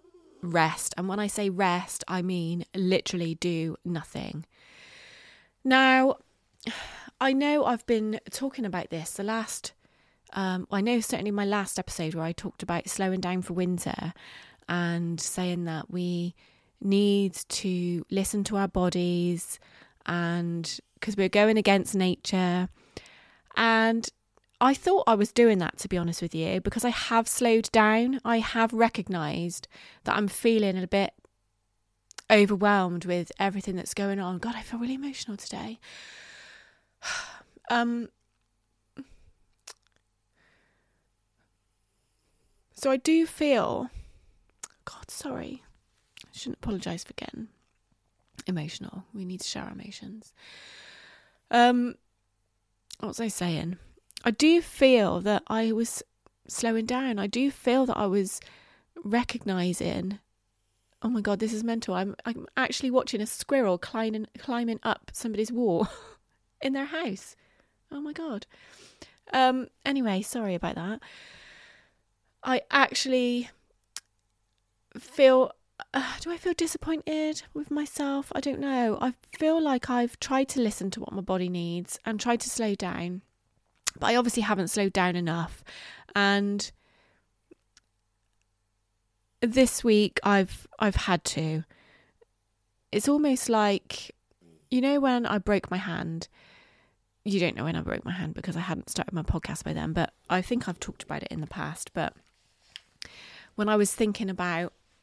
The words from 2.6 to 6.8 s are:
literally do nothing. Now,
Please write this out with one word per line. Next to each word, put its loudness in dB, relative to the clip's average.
literally 0
do -2
nothing. -8
Now, 6